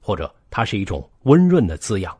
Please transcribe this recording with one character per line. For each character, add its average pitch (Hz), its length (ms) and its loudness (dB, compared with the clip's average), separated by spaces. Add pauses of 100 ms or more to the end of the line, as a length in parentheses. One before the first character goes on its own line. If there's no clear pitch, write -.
或 104 140 -4
者 82 180 -10 (180)
它 117 140 -2
是 107 140 -6
一 98 60 -4
种 73 260 -10 (140)
温 170 240 6
润 175 160 4
的 80 120 -4
滋 101 240 -6
养 90 200 -10